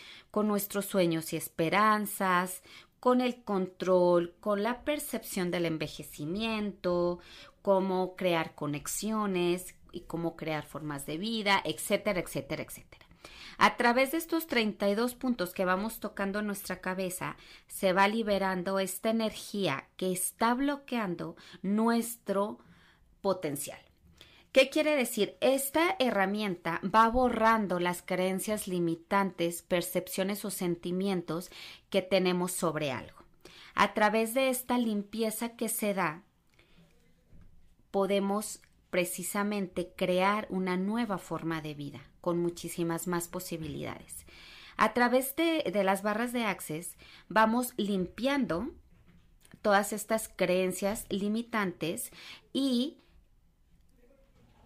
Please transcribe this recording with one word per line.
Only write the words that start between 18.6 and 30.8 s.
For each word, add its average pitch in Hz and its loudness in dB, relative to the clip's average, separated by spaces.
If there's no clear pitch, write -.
esta 190 -2
energía 208 -2
que 185 0
está 226 0
bloqueando 233 -4
nuestro 220 0
potencial. 180 -2
¿Qué 262 8
quiere 302 2
decir? 233 0
Esta 311 2
herramienta 202 0
va 220 6
borrando 226 4
las 175 0
creencias 185 -2
limitantes, 175 0
percepciones 185 -2
o 208 -6
sentimientos 175 -2